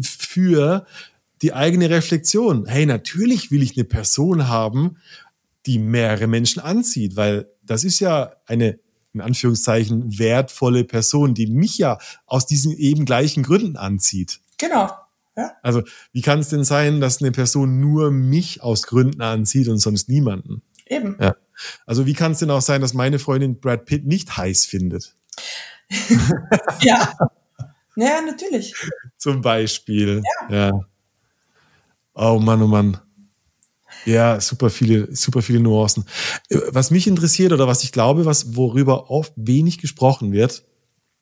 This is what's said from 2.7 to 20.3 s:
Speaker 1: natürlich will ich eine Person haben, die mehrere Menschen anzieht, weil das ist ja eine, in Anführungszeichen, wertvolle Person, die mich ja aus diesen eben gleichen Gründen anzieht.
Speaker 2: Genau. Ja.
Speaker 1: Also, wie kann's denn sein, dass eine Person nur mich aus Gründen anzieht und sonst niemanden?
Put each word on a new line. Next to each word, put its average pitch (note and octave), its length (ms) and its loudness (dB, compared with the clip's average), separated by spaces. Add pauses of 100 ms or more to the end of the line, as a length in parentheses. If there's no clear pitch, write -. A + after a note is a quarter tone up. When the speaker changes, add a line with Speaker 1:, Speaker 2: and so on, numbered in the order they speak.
Speaker 1:
natürlich F3+ 640 -2
will C#3+ 100 2
ich C3 160 -2
eine B2 60 0
Person C#3 640 0
haben, A#2+ 500 -2 (680)
die B2 100 0
mehrere A2 480 0
Menschen A#2 360 0
anzieht, D3 540 -2
weil G#2 340 -2 (120)
das A2 220 -4
ist F3+ 160 0
ja D#3 340 -2 (140)
eine, A#2 320 0 (340)
in G#2+ 80 -8
Anführungszeichen, A2+ 960 -2
wertvolle B2 680 0
Person, B2 520 0
die A2+ 120 -2
mich C#3+ 300 0
ja C#3 220 0 (260)
aus B2+ 220 -2
diesen D3 280 0
eben D3 300 2
gleichen C3+ 380 0
Gründen E3+ 340 0
anzieht. G2 640 -4 (180)
Speaker 2:
Genau. C#4+ 320 0 (480)
Ja. A#3+ 140 -6 (120)
Speaker 1:
Also, A#2+ 180 0 (320)
wie B2+ 80 -4
kann's D3 280 0
denn D3 140 0
sein, D3 380 2
dass B2+ 200 0
eine C3+ 100 0
Person C3 480 0
nur D3 320 2
mich C3+ 520 0
aus A2+ 200 0
Gründen C3 380 0
anzieht A2+ 460 0
und A2 120 0
sonst G#2 280 0
niemanden? A2+ 540 -2 (240)